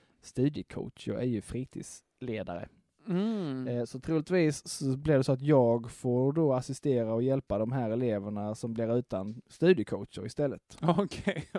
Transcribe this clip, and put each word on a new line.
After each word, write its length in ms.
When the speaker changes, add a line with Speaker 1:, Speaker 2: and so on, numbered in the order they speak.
Speaker 1:
studiecoach, 840
jag 120
är 60
ju 160
fritidsledare. 1300
Speaker 2:
Mm. 600
Speaker 1:
Eh, 180
så 140
troligtvis 680
så 300
blir 200
det 60
så 80
att 100
jag 500
får 420
då 200
assistera 600
och 100
hjälpa 340
de 140
här 180
eleverna 680
som 180
blir 240
utan 520
studiecoacher 760
istället. 520
Speaker 2:
<laughs> 200
Okej, 480